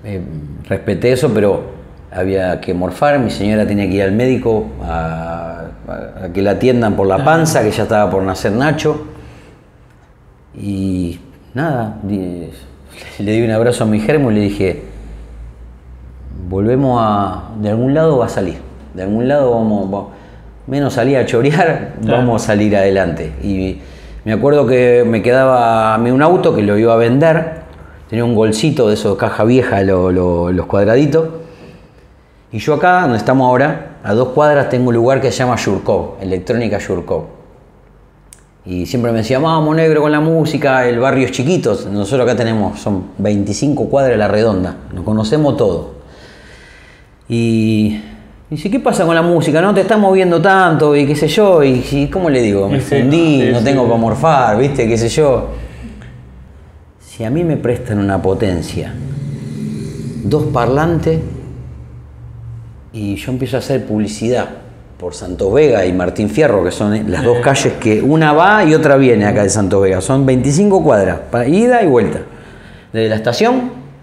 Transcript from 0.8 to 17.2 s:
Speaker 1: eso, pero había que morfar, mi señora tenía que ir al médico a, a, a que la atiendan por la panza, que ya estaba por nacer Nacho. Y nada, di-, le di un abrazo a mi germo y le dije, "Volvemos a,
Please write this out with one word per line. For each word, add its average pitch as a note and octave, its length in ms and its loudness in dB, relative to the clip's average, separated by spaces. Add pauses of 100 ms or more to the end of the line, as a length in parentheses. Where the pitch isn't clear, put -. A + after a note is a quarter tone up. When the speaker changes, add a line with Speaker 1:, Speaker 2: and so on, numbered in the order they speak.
Speaker 1:
eso, B2+ 220 0
pero G2+ 280 2 (500)
había F#2 500 -2
que F#2+ 120 -6
morfar, F2+ 460 0
mi A#2 100 -2
señora G#2 380 0
tenía G#2 200 -2
que F2+ 80 -2
ir G2+ 80 2
al F#2+ 100 0
médico A#2 540 0 (160)
a, E2 840 -8 (220)
a, F#2+ 380 -12
a F2 80 -8
que F#2+ 80 -2
la G2+ 100 2
atiendan A#2 440 2
por G2 120 0
la F#2+ 180 0
panza, D#3+ 380 2
que G#2+ 80 0
ya A2 120 -2
estaba G#2 260 0
por F#2+ 140 -2
nacer F#2+ 300 -4
Nacho. D3+ 540 -2 (1500)
Y F#2+ 600 -4 (340)
nada, A#2+ 500 -4
di-, F2+ 460 -6 (680)
le G#2 120 -2
di A2 100 2
un A2+ 100 0
abrazo A#2 320 0
a A#2 40 2
mi G#2+ 120 2
germo C#3 320 0
y G#2 40 2
le G#2 60 2
dije, G2 420 -2 (1600)
"Volvemos A#2+ 540 0
a, G2 480 -2 (120)